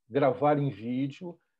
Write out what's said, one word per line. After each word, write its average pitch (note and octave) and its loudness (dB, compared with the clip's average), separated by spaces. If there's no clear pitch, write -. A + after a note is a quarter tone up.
gravar C#3 2
em C#3 0
vídeo C3 -6